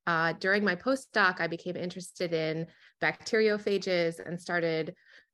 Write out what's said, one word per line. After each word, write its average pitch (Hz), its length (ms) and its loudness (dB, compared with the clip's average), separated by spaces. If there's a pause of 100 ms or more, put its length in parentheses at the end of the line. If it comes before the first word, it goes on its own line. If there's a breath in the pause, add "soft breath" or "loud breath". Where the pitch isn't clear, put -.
uh, 165 320 2
during 202 240 2
my 185 120 2
postdoc, 202 640 2
I 170 60 0
became 180 300 -6
interested 175 580 -6
in 160 320 -2 (360 loud breath)
bacteriophages 196 1200 0
and 170 160 -8
started 165 540 -2 (380 loud breath)